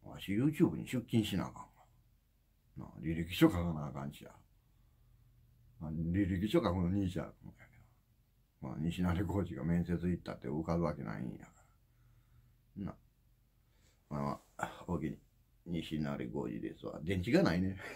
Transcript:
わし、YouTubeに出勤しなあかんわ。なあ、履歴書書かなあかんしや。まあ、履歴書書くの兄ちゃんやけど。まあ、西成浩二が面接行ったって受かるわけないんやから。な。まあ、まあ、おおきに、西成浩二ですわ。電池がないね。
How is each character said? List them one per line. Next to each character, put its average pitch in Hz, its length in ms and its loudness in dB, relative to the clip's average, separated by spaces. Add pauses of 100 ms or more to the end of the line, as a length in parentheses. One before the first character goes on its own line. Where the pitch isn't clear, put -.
わ - 140 -14
し、 92 140 -4
YouTube 143 420 4
に - 120 -4
出 123 140 0
勤 113 220 4
し 98 120 0
な 65 120 0
あ 62 40 -10
か - 80 -16
ん - 40 -14
わ。 - 60 -20 (1080)
な 64 80 -12
あ、 - 160 -16
履 80 140 0
歴 85 180 -2
書 165 160 8
書 - 40 2
か 85 200 0
な 73 140 -4
あ 65 40 -8
か 69 140 -8
ん 71 80 -8
し - 100 -18
や。 - 80 -18 (1500)
ま 78 100 -6
あ、 - 20 -4
履 85 380 2
歴 95 180 2
書 165 120 4
書 101 120 4
く 92 40 2
の 87 140 2
兄 98 200 2
ち 87 100 -4
ゃ 67 40 -4
ん - 20 -8
や 52 80 -12
け - 440 -20 (840)
ど。 69 80 -8
ま 60 40 -10
あ、 - 60 -10
西 85 220 0
成 90 220 2
浩 92 200 0
二 82 120 -6
が 64 80 -4
面 85 220 2
接 87 220 0
行 85 120 2
っ - 40 -16
た - 100 -6
っ - 60 -12
て - 80 -8
受 76 160 -2
か 82 120 0
る 85 80 2
わ 80 120 0
け 67 80 -8
な 53 160 -6
い 60 40 -6
ん 58 100 -6
や - 120 -16
か - 60 -20 (1300)
ら。 98 80 -6
な。 - 100 -8 (1120)
ま 73 80 -4
あ、 71 40 -2
ま 71 180 -2 (180)
あ、 - 300 -8
お 87 60 -2
お 80 60 0
き 76 100 -2
に、 - 80 -8 (480)
西 80 340 -4
成 71 280 -4
浩 67 200 -4
二 55 140 -6
で - 160 -8
す - 80 -14
わ。 - 180 -8
電 95 160 0
池 90 120 -2
が 175 120 6
な 92 120 4
い 92 60 2
ね。 95 160 -2 (180)